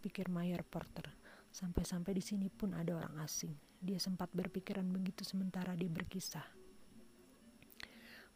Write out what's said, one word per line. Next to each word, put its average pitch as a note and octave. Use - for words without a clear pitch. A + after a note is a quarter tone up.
pikir F#3
Mayor F3
Porter. -
"Sampai-sampai F3+
di F#3
sini G3
pun G3
ada E3+
orang D#3
asing." D#3
Dia F#3
sempat F3+
berpikiran F#3
begitu F#3
sementara F#3
dia F3+
berkisah. E3